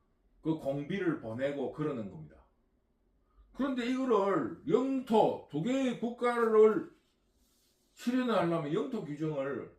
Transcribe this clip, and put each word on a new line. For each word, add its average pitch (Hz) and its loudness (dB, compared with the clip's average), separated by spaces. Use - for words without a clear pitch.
그 156 -2
공비를 147 -4
보내고 127 -4
그러는 131 -6
겁니다. 78 -18
그런데 254 -4
이거를 214 0
영토 240 2
두 147 -2
개의 254 0
국가를 226 4
실현하려면 175 0
영토 226 -2
규정을 143 -4